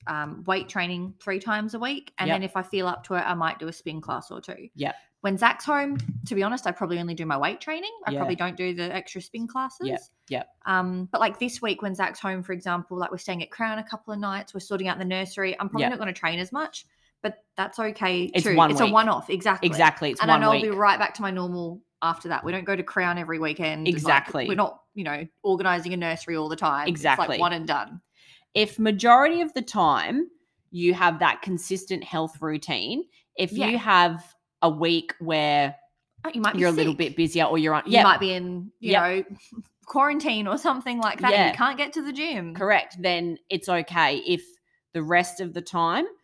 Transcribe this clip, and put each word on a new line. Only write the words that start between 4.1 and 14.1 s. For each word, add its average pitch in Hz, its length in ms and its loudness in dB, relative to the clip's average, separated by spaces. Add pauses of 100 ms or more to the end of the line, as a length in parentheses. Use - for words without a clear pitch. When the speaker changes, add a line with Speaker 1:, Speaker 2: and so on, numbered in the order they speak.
Speaker 1:
or - 100 -14
two. - 340 -16
Speaker 2:
Yep. 139 200 -6 (260)
Speaker 1:
When 196 160 -2
Zach's - 280 2
home, 285 320 0 (300)
to 233 80 -4
be 196 80 0
honest, 233 240 -2
I 175 40 -2
probably 175 280 -4
only 170 160 -6
do 165 100 -6
my 151 120 -2
weight 156 240 -2
training. 349 300 -8 (140)
I 330 60 -4
Speaker 2:
Yeah. 139 80 -2
Speaker 1:
probably 175 160 -2
don't 175 220 -4
do 180 160 -2
the 175 200 -6
extra 190 280 -10
spin 233 260 -10
classes. 262 400 -6
Speaker 2:
Yep, - 140 -4 (280)
yep. 123 200 -6 (160)
Speaker 1:
Um, 185 460 -2
but, - 100 0
like, 214 180 0
this 247 220 -6
week 208 200 -2
when 196 140 -6
Zach's 185 240 -4
home, 190 240 -6
for 190 80 -10
example, 180 460 -6
like, 180 120 -4
we're 180 80 -8
staying 175 240 -8
at - 100 -10
Crown 220 280 -4
a 220 40 -8
couple 220 300 -12